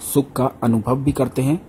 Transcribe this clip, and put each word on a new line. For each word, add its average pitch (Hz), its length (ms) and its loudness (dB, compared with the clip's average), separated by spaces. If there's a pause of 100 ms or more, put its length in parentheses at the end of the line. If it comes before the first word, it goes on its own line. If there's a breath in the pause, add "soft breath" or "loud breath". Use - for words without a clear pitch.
सुख - 280 0
का 131 180 0 (140)
अनुभव 120 400 2
भी 143 80 2
करते 131 300 -2
हैं। 143 280 0